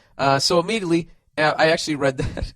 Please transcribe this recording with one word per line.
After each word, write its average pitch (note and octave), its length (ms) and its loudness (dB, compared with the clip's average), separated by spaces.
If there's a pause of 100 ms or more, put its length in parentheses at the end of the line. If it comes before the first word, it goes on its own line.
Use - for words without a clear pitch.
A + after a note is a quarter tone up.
(180)
Uh, C#3 220 2
so E3+ 200 2
immediately, F3 500 0 (280)
uh, D3+ 200 2
I - 120 4
actually D#3+ 260 -2
read C3+ 220 0
<laughs> - 0 -
that. - 380 -6